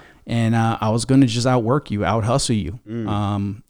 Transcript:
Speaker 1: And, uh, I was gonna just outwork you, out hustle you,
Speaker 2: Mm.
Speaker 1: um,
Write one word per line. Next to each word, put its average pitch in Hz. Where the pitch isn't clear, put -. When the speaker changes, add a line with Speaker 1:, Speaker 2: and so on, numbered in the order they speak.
Speaker 1:
And, 117
uh, 113
I 110
was 117
gonna 135
just 117
outwork 127
you, 104
out 104
hustle 120
you, 107
Speaker 2:
Mm. 110
Speaker 1:
um, 104